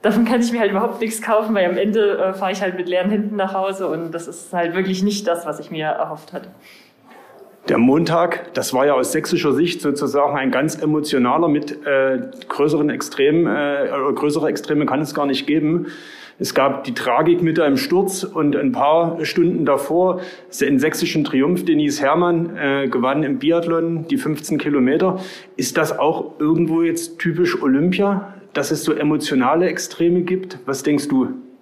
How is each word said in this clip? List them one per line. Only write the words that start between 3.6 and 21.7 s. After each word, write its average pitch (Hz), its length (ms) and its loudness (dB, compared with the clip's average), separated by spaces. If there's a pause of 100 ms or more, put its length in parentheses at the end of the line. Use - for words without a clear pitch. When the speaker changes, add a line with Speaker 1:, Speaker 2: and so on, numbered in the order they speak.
Speaker 1:
und 160 240 -4
das 170 160 -8
ist - 260 -14
halt 170 220 -2
wirklich 185 260 -2
nicht 202 240 0
das, 170 220 -2
was 151 120 -6
ich 151 120 -12
mir 156 160 -6
erhofft 151 440 -6
hatte. - 180 -14 (1200)
Speaker 2:
Der - 100 2
Montag, 165 760 2
das - 180 -4
war 131 140 2
ja 143 80 4
aus 127 200 0
sächsischer 156 400 0
Sicht 165 280 0
sozusagen 143 560 0
ein 131 140 0
ganz 143 240 0
emotionaler 147 720 2
mit, 147 400 -2
äh, 135 320 2 (280)
größeren 151 440 2
Extremen, 147 560 2
äh, 143 420 0
oder 139 240 0
größere 151 340 0
Extreme 147 380 0
kann 135 160 0
es 147 140 -6
gar 147 100 0
nicht 135 220 -2
geben. 156 400 0 (500)
Es - 160 -6
gab 135 300 2
die 127 100 -6
Tragik 135 480 2
mit 160 180 2
einem 143 180 4
Sturz 185 460 0
und 151 320 0
ein 131 180 0
paar 160 520 2
Stunden 170 400 2
davor 175 560 2 (400)
den 139 160 2
sächsischen 151 460 0
Triumph. 143 420 0
Denise 147 340 2